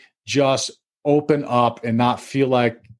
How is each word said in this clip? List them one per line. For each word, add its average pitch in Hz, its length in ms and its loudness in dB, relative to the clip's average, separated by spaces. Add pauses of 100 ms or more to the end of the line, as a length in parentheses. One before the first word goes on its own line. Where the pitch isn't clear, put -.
(240)
just 135 460 -2 (340)
open 147 400 2
up 120 380 0
and 117 160 -2
not 123 220 0
feel 135 260 -2
like 120 340 0 (200)